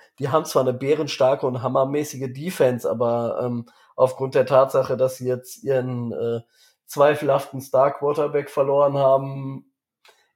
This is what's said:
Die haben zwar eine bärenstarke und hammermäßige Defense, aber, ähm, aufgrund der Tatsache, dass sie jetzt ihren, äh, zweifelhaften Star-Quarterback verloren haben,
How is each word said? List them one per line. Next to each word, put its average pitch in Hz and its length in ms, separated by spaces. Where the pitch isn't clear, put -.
Die 135 100
haben 156 160
zwar - 160
eine 131 120
bärenstarke 139 720
und 123 160
hammermäßige 135 680
Defense, 135 560
aber, 117 560
ähm, 120 220
aufgrund 131 400
der 131 100
Tatsache, 135 500
dass 127 220
sie 123 100
jetzt 127 360
ihren, 123 480
äh, 117 300
zweifelhaften 143 760
Star-Quarterback 143 880
verloren 139 480
haben, 135 720